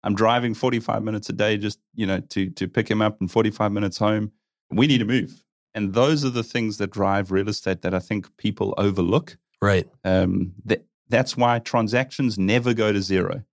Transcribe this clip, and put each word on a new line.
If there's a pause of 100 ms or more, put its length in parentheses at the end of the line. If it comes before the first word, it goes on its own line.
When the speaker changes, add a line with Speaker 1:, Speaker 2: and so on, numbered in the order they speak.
Speaker 1:
I'm
driving
forty-five
minutes
a
day
just, (160)
you
know,
to,
to
pick
him
up
and
forty-five
minutes
home. (400)
We
need
to
move." (300)
And
those
are
the
things
that
drive
real
estate
that
I
think
people
overlook. (240)
Speaker 2:
Right. (160)
Speaker 1:
Um, (140)
th-, (280)
that's
why
transactions
never
go
to
zero.